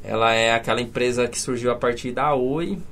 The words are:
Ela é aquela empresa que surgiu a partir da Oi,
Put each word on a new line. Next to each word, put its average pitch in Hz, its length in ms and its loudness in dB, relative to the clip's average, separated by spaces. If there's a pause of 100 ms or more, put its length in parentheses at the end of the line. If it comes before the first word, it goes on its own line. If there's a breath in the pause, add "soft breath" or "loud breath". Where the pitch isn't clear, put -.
Ela 113 280 2
é 113 200 4
aquela 117 280 0
empresa 123 460 0
que - 120 -8
surgiu 123 340 -2
a 117 40 0
partir 123 360 -2
da 143 220 0
Oi, 156 440 0 (140)